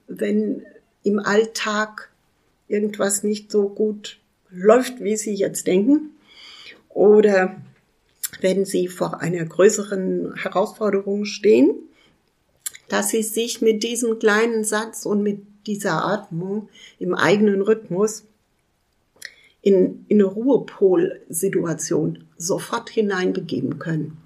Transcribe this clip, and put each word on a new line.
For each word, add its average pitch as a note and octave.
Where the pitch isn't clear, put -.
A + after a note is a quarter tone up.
wenn G#3
im G3+
Alltag G#3+
irgendwas G#3
nicht G#3
so G3+
gut G#3+
läuft, G#3+
wie G#3
sie G#3+
jetzt -
denken, A#3
oder G3+
wenn F#3+
sie F3+
vor E3+
einer E3
größeren F#3
Herausforderung G3+
stehen, A3+
dass G#3
sie A3+
sich A3+
mit A3
diesem A#3
kleinen A3
Satz G#3+
und G3+
mit G3+
dieser G3+
Atmung G3
im F3+
eigenen G3
Rhythmus G#3+
in, F#3
in G#3+
eine G3+
Ruhepol-Situation F3
sofort G3
hineinbegeben F#3
können. D#3+